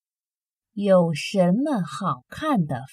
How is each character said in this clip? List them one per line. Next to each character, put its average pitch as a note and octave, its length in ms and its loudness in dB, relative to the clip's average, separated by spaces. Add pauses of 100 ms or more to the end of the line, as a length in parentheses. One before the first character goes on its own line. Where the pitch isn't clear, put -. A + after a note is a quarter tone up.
(720)
有 F#3+ 400 4
什 F3 400 0
么 B3+ 300 0
好 D3+ 460 -6
看 C4+ 360 -2
的 C3+ 280 -6